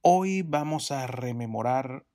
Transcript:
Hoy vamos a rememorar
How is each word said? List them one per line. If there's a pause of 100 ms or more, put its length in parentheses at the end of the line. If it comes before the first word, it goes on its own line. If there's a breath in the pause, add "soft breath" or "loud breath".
Hoy
vamos
a
rememorar (100)